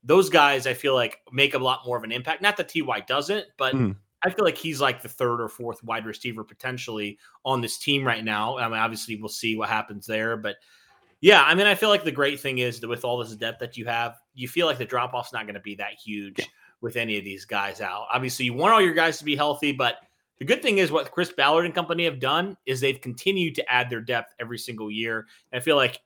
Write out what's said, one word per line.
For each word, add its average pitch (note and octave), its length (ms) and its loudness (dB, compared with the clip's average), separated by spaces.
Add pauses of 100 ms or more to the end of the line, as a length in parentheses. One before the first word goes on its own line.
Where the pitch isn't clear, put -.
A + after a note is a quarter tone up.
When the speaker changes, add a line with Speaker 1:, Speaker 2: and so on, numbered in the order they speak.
Speaker 1:
Those D#3+ 280 6
guys, C#3+ 360 6
I C3 80 0
feel C3+ 200 0
like, A#2+ 240 0 (140)
make C#3 220 4
a C3+ 40 2
lot B2+ 280 0
more B2 100 -2
of A2+ 80 -6
an A2 80 -8
impact. C3+ 300 -4
Not G3+ 140 2
that F3 120 -4
T E3 140 -4
Y A#2 180 -4
doesn't, D3 460 -2 (120)
but C3 160 0
Speaker 2:
Mm-hmm. A#2 180 0 (300)
Speaker 1:
I F3+ 60 0
feel F#3+ 160 0
like E3 140 2
he's, D3 240 -4
like, B2+ 180 2
the A2+ 80 -14
third A#2+ 320 -2
or A2 80 -6
fourth A#2 340 -12
wide A2 220 -6
receiver A2 400 -10
potentially A2 760 -8 (240)
on C3 200 0
this - 160 -6
team C#3 280 0
right A2+ 160 0
now. A2 360 -2
I A#2 100 -2
mean, A2+ 80 -4
obviously, A2+ 400 -2
we'll G#2+ 140 -10
see A2 260 -4
what A2 140 -2
happens G#2+ 360 -4
there. A2+ 300 -2
But, G#2+ 200 -6 (680)
yeah, F3 200 10
I D3+ 120 8
mean, G3 120 6
I G3+ 80 6
feel G#3+ 140 2
like G3+ 160 4
the D#3 80 0
great C#3+ 260 0
thing C3 200 -4
is A#2+ 220 -2
that A#2 80 -10
with A#2+ 140 -4
all B2 140 -2
this A2+ 180 -8
depth A2+ 260 -8
that A#2+ 180 -10
you A2+ 80 -10
have, A#2 320 -4 (160)
you B2+ 120 -10
feel E3 200 0
like C#3+ 100 0
the B2 80 -6
drop-off's B2 480 -4
not A2 140 -8
gonna G2+ 140 -10
be G2+ 160 -12
that G2+ 180 -8
huge G2+ 440 -10
Speaker 2:
Yeah. - 60 -6 (380)
Speaker 1:
with A#2+ 140 -8
any A2+ 200 -2
of G2 80 -6
these G2 220 -14
guys G2+ 340 -6
out. G2+ 320 -8
Obviously, B2+ 320 -2
you A#2+ 80 -2
want F3 220 4
all G#3+ 80 6
your F3 100 4
guys D#3+ 280 2
to D3 40 -18
be D3 120 0
healthy, D3 360 0
but B2+ 240 0 (420)
the - 60 -8
good A#3+ 160 2
thing A3+ 160 2
is E3+ 160 4
what D#3 200 0
Chris F3 200 -2
Ballard D#3 320 4
and E3+ 100 -4
company E3+ 300 -2
have C#3 160 -2
done E3 460 0
is C3 120 -2
they've C3+ 220 0
continued E3 540 -2
to - 180 -2
add B2 160 2
their A#2 140 -6
depth A#2 360 -4
every A#2 200 -10
single G#2+ 320 -10
year. A2+ 360 -6 (240)
And B2 100 -4
I B2+ 40 -12
feel D3+ 120 4
like B2+ 300 2